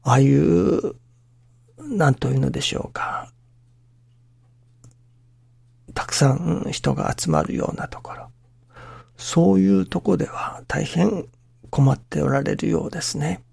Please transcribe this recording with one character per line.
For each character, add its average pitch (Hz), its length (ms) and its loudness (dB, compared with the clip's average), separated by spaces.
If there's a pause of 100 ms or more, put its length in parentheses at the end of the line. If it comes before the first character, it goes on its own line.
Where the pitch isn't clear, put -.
あ - 120 2
あ 127 60 6
い 139 140 6
う、 143 600 2 (800)
な 214 340 0
ん 127 40 2
と - 140 -4
い 135 80 0
う - 20 0
の 135 100 0
で - 120 -4
し - 140 -4
ょ - 140 -6
う - 20 -20
か、 - 400 -8 (2500)
た - 120 -8
く - 80 -10
さ 135 200 4
ん - 380 -4
人 - 220 -2
が - 220 -2
集 - 140 -6
ま 76 140 2
る - 120 -6
よ - 180 -2
う - 20 -8
な - 120 -10
と - 140 -16
こ - 120 -16
ろ、 - 180 -16 (840)
そ - 360 2
う - 60 6
い 190 160 6
う - 100 2
と - 140 -6
こ 196 160 2
で - 100 -2
は - 420 -10
大 - 180 -2
変 190 420 0 (420)
困 135 220 4
っ 135 80 -2
て - 220 -6
お 139 80 2
ら 139 120 0
れ - 140 -2
る - 140 -4
よ 160 160 0
う - 60 -8
で 160 100 -10
す - 160 -6
ね。 156 360 -4